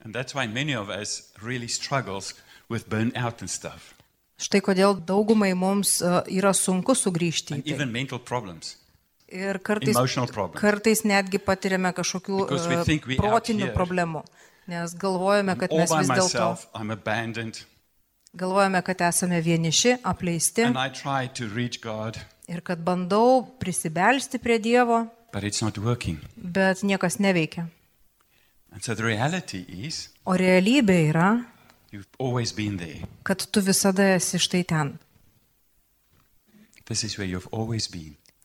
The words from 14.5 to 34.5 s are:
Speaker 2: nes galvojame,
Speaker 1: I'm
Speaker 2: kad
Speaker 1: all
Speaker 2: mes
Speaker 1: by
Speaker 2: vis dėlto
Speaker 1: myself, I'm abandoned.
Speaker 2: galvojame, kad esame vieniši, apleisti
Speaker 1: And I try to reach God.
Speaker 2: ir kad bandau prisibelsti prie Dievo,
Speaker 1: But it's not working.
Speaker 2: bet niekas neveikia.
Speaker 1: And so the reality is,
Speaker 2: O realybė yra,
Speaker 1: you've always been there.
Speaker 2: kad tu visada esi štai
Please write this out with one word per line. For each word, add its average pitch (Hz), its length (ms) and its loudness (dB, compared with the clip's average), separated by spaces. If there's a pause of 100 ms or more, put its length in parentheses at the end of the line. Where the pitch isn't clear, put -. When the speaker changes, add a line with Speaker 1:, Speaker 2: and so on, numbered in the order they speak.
Speaker 2:
nes 170 260 -8
galvojame, 190 600 2
Speaker 1:
I'm - 60 -6
Speaker 2:
kad 185 120 -2
Speaker 1:
all 156 80 2
Speaker 2:
mes 170 100 4
Speaker 1:
by 160 100 2
Speaker 2:
vis 143 100 2
dėlto 120 140 4
Speaker 1:
myself, 113 520 -2
I'm 110 160 -6
abandoned. 113 720 -4 (720)
Speaker 2:
galvojame, 190 480 2
kad 185 180 -4
esame 175 400 2
vieniši, 165 600 2
apleisti 180 600 0
Speaker 1:
And 240 120 2
I 131 120 -2
try 135 440 -2
to 120 140 -6
reach 120 340 -4
God. 110 360 -6 (300)
Speaker 2:
ir 170 140 -8
kad 175 220 -6
bandau 202 640 4 (120)
prisibelsti 185 760 0
prie 233 220 0
Dievo, 233 480 2 (240)
Speaker 1:
But 101 120 -6
it's 104 180 -2
not 107 160 -2
working. 101 420 -2 (160)
Speaker 2:
bet 190 480 0
niekas 190 360 0
neveikia. 175 500 0 (1040)
Speaker 1:
And - 100 -16
so 117 120 -4
the 110 80 -4
reality 117 600 -2 (220)
is, - 220 -10 (160)
Speaker 2:
O 190 80 2
realybė 185 800 6
yra, 202 320 4 (460)
Speaker 1:
you've 101 160 -16 (120)
always 123 320 0
been 104 260 -2
there. 85 300 -10 (160)
Speaker 2:
kad - 280 -2
tu 214 100 2
visada 196 420 2 (120)
esi 175 240 0
štai 180 280 2